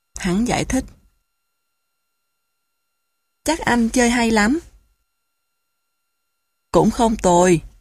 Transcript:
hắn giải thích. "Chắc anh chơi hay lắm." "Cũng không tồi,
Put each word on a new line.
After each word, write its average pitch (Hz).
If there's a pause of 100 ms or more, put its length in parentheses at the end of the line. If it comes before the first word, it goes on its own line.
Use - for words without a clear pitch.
(180)
hắn 190
giải -
thích. 262 (2500)
"Chắc 302
anh 233
chơi 240
hay 233
lắm." 226 (2000)
"Cũng 170
không 226
tồi, 175 (200)